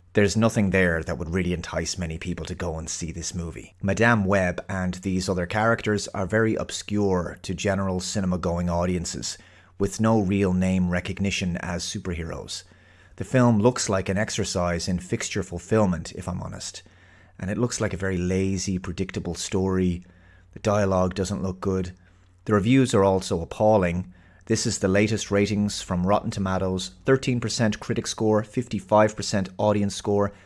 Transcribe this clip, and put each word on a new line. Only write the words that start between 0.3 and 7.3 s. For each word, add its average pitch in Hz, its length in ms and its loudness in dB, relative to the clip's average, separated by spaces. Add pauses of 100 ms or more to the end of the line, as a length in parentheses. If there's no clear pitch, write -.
nothing 110 320 2
there 87 320 2
that 76 160 -6
would 82 160 -6
really 87 180 0
entice 82 460 -4
many 82 200 -6
people 82 280 -8
to 92 80 -8
go 82 220 -6
and 80 120 -10
see 80 240 -8
this 82 220 -8
movie. 85 480 -10
Madame 104 420 4
Web 92 460 2
and 92 240 -2
these 92 340 -2
other 90 180 0
characters 107 640 0
are 98 180 -4
very 110 280 2
obscure 92 880 -2